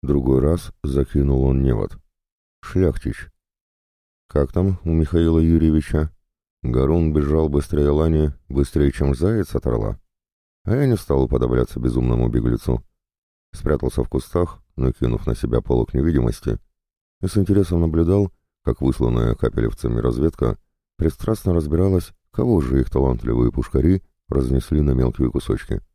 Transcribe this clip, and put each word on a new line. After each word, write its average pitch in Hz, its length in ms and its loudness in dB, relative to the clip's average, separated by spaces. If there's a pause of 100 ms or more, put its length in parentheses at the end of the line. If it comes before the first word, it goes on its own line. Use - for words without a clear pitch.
(160)
другой 65 240 2
раз 80 320 -2 (100)
закинул 69 600 0
он 67 200 2
невод. 53 360 -2 (640)
«Шляхтич. - 640 -2 (1000)
Как 71 220 0
там 92 340 0
у 82 40 -2
Михаила 82 500 2
Юрьевича? 80 720 2 (520)
Гарун 69 500 0
бежал 76 380 0
быстрее 71 400 0
лани, 78 420 2 (160)
быстрее, 69 440 0
чем 69 220 0
заяц 95 400 -2
от 64 120 -4
орла». 53 340 -4 (640)
А 101 100 0
я 139 120 0
не 120 100 2
стал 67 280 0
уподобляться 62 540 -2
безумному 60 520 0
беглецу. 60 520 -2 (720)
Спрятался - 520 -2
в - 40 -8
кустах, - 500 -4 (180)
накинув 60 500 -2
на 57 100 -2
себя 58 240 -2
полог 60 320 -2
невидимости, 62 680 0 (600)
и 92 60 -6
с 92 100 -2
интересом 92 460 2
наблюдал, 82 500 2 (320)
как - 160 -2
высланные 58 560 0
капелевцами 57 640 -2
разведка 60 560 -2 (400)
пристрастно 95 560 -2
разбиралась, 85 600 0 (180)
кого 107 320 0
же 65 180 0
их 64 80 0
талантливые 60 640 0
пушкари 73 500 0 (280)
разнесли 65 500 0
на 71 120 2
мелкие 64 380 0
кусочки. - 520 -6 (120)